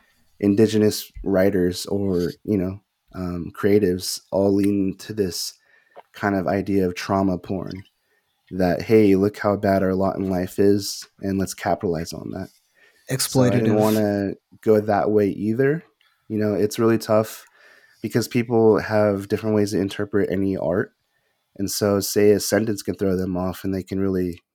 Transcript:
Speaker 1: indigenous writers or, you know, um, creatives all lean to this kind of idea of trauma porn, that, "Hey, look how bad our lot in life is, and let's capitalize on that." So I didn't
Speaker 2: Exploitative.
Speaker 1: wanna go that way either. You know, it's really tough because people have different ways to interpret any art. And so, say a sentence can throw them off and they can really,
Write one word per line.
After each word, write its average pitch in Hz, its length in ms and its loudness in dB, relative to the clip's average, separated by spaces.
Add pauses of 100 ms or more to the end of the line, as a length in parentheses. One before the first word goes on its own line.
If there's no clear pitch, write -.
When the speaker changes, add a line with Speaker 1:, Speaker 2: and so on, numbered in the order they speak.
(400)
Speaker 1:
indigenous 104 720 2 (120)
writers 92 600 0
or, 95 460 -2 (120)
you 104 140 0
know, 95 220 -4 (340)
um, 87 420 -8
creatives 95 640 0 (120)
all 98 200 2
lean 98 460 0
to - 160 -14
this 98 400 -4 (580)
kind 101 240 -2
of 90 120 -2
idea 98 380 0
of 90 80 -2
trauma 95 440 -2
porn, 95 460 -8 (640)
that, 90 320 -2
"Hey, 107 340 6
look 101 220 0
how 101 180 0
bad 98 260 2
our 95 120 0
lot 95 220 -2
in 95 140 -4
life 92 280 -4
is, 101 500 0 (120)
and 98 180 -4
let's 92 160 -4
capitalize 85 580 -4
on - 200 -12
that." 92 180 -12 (760)
So 131 160 2
I 123 80 4
didn't 110 240 2
Speaker 2:
Exploitative. 107 60 2
Speaker 1:
wanna 104 540 0 (280)
go 107 180 4
that 101 300 0
way 104 200 2
either. 131 540 -2 (440)
You 107 100 -4
know, 104 160 0
it's 104 240 -2
really 113 200 4
tough 110 480 -2 (560)
because 120 260 -2
people 113 500 4
have 101 500 0
different 107 280 -2
ways 104 160 0
to 90 80 0
interpret 98 500 -2
any 98 260 -2
art. - 380 -4 (600)
And 98 140 -6
so, 101 300 0
say 104 320 4
a 98 80 4
sentence 104 420 -2
can - 140 -6
throw 95 200 -2
them 92 200 -4
off 90 280 -6
and 95 100 -4
they 92 100 -6
can 95 160 -6
really, 90 420 -2 (120)